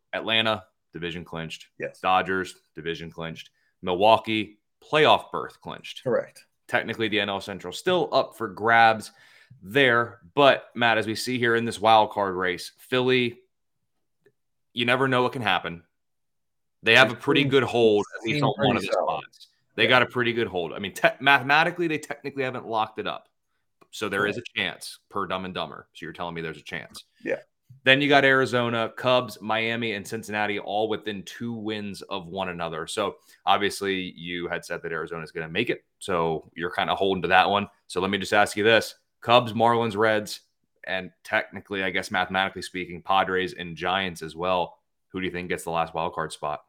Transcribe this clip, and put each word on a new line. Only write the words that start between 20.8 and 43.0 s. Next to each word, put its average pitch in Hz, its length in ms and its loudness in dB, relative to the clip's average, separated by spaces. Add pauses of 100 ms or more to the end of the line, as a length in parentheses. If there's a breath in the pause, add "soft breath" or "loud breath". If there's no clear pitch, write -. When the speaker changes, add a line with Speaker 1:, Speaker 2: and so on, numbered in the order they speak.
Speaker 1:
te-, - 160 4 (100)
mathematically, 147 680 2
they 156 100 -2
technically 139 460 -8
haven't 127 240 -8
locked 110 320 -4
it 95 80 -6
up. - 220 -8 (600)
So - 180 -6
there 98 200 0
is 104 80 -2
Speaker 2:
Correct. - 200 -12
Speaker 1:
a 110 40 -4
chance, - 400 -6 (100)
per 98 160 -6
Dumb 92 200 -6
and 92 100 -10
Dumber. 82 380 -10
So - 120 -16
you're 80 80 -12
telling 85 220 -10
me 82 60 -8
there's 76 180 -10
a - 40 -20
chance. - 420 -14 (180)
Speaker 2:
Yeah. - 160 -4 (440)
Speaker 1:
Then 135 160 4
you 143 80 0
got 139 180 6
Arizona, 120 680 0
Cubs, 127 460 0
Miami, 113 520 -4
and 98 140 -10
Cincinnati 104 520 -6
all 107 280 -2
within 104 360 -6
two 120 280 -10
wins 104 520 -8
of 92 240 -10
one 92 220 -6
another. 82 360 -8
So 98 320 -4 (280 soft breath)
obviously 98 720 0
you 87 320 -8
had 85 160 -8
said 85 200 -10
that 82 80 -8
Arizona's 80 400 -10
gonna 80 180 -10
make 92 220 -2
it. - 120 -8 (140)
So 82 580 -4
you're 85 160 -6
kinda 92 220 -2
holding 95 300 0
to 85 60 -2
that 92 200 6
one. 101 180 0 (200)
So - 140 -6
let 95 100 0
me 101 80 -2
just 95 140 -4
ask 104 220 4
you 104 80 0
this. 107 320 4 (240)
Cubs, 120 320 4
Marlins, 113 460 2
Reds, 107 440 0 (420)
and 92 280 -8 (120)
technically, 98 600 -4
I 95 60 -2
guess 90 220 -4
mathematically 95 500 0
speaking, 87 400 -10